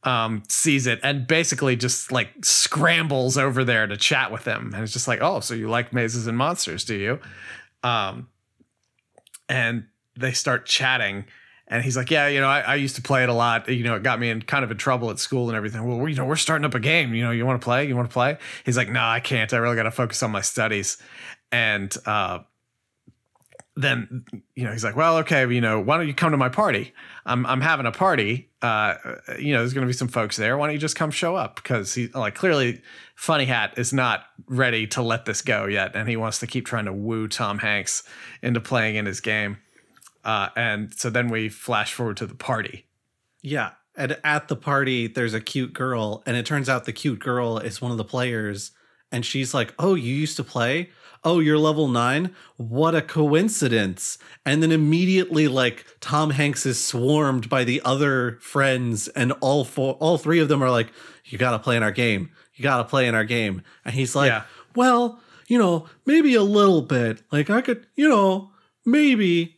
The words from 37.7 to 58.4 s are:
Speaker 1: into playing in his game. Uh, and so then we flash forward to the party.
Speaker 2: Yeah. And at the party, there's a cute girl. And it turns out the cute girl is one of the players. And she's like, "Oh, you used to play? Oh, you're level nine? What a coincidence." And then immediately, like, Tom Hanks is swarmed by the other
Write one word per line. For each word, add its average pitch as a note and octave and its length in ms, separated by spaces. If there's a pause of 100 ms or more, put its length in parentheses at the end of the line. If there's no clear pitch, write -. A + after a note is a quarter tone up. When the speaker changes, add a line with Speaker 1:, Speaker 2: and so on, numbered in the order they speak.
Speaker 1:
into A#2+ 200
playing A2 340
in G#2+ 120
his F#2 120
game. G#2 380 (680)
Uh, G#2 320
and G#2+ 420
so B2 120
then A#2+ 180
we A2+ 220
flash G#2+ 440
forward A2+ 240
to A#2 80
the - 80
party. - 520 (580)
Speaker 2:
Yeah. C3+ 280 (240)
And C#3+ 280
at D3+ 240
the D3 80
party, C3 520
there's A#2 280
a A2+ 60
cute B2+ 320
girl. A2+ 520
And B2 100
it A#2 100
turns C#3 240
out B2+ 160
the G#2+ 80
cute A#2+ 260
girl B2 400
is G#2 220
one B2 100
of A#2 60
the G#2+ 60
players. G#2+ 680 (400)
And A#2+ 140
she's C3+ 280
like, A#2+ 240
"Oh, F#3+ 180
you B2+ 200
used D3+ 220
to C#3 60
play? C3+ 460 (340)
Oh, E3+ 160
you're D3+ 200
level D#3 280
nine? C3 480 (220)
What C3 380
a D3+ 80
coincidence." D3 1120 (280)
And D3 180
then D#3+ 80
immediately, E3 760
like, B2+ 380 (140)
Tom D3+ 320
Hanks C#3+ 340
is B2+ 180
swarmed C3 640
by B2+ 160
the B2 220
other C3 560